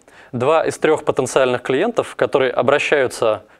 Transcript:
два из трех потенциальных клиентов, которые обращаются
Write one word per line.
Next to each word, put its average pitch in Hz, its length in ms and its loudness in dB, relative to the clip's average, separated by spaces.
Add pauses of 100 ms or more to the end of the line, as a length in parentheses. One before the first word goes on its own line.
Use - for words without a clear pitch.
(320)
два 135 340 0
из 135 120 -4
трех 151 260 0
потенциальных 127 600 0
клиентов, 139 520 -2
которые 131 360 0
обращаются 123 920 0 (160)